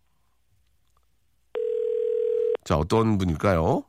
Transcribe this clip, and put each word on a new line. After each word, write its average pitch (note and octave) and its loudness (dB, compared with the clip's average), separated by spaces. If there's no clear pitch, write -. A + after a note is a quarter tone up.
자, E2 0
어떤 G#2+ 2
분일까요? F#2 2